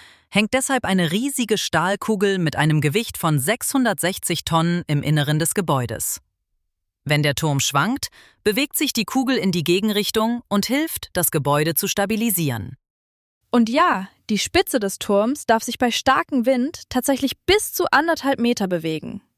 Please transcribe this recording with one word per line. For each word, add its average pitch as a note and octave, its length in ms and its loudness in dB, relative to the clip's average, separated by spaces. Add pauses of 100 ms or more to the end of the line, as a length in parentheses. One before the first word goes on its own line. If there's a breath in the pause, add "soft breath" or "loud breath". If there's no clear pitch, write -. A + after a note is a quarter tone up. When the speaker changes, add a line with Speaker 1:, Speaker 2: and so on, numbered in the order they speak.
(300 loud breath)
Speaker 1:
hängt G#3 240 2
deshalb C4 300 0
eine F3 280 0
riesige A3+ 460 0
Stahlkugel G3 800 0
mit D#3+ 180 0
einem D3+ 240 2
Gewicht D#3 380 0
von D#3 200 0
sechshundertsechzig F#3+ 1040 -2
Tonnen E3+ 420 0
im C#3+ 160 0
Inneren D3+ 360 2
des E3 160 -2
Gebäudes. C3+ 680 -2 (840)
Wenn D3 180 2
der D3 120 0
Turm D3 260 -2
schwankt, F3+ 480 -2 (340 soft breath)
bewegt G#3+ 340 0
sich D4 160 0
die A3 120 -2
Kugel C4 320 0
in F#3 160 0
die E3+ 120 0
Gegenrichtung G#3+ 840 0
und G3+ 180 0
hilft, D4 480 -4
das F3 160 0
Gebäude D3 440 0
zu G3+ 140 -4
stabilisieren. F#3+ 880 -2 (760)
Speaker 2:
Und A#3 200 2
ja, C4 380 2 (200)
die G#3+ 100 0
Spitze - 400 0
des G3 200 -4
Turms G#3+ 480 0
darf A3+ 160 4
sich - 160 -8
bei B3 120 2
starkem C4+ 540 0
Wind C4 460 0
tatsächlich C4 560 0
bis G4+ 260 2
zu - 180 -2
anderthalb D4+ 500 2
Meter A#3 260 2
bewegen. E3 560 -4 (160)